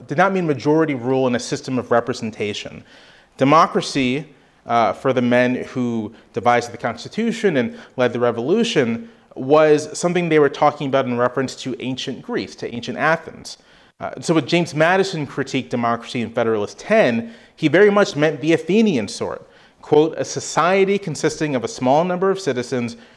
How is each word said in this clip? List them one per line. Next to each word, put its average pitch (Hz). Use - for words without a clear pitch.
did 143
not 190
mean 185
majority 147
rule 131
in 123
a 120
system 131
of 120
representation. 113
Democracy, 151
uh, 113
for 135
the 123
men 123
who 117
devised 120
the -
Constitution 208
and 117
led 123
the 123
revolution, 120
was 151
something 175
they 156
were 143
talking 147
about 135
in 123
reference 123
to -
ancient 127
Greece, 165
to -
ancient 120
Athens. -
Uh, 87
so 165
when 156
James 170
Madison 165
critiqued 135
democracy 120
in 107
Federalist 113
ten, 185
he 156
very 185
much 202
meant 151
the 156
Athenian 165
sort. -
Quote, 151
"A 135
society 190
consisting 151
of 117
a 113
small 131
number 180
of 190
citizens 123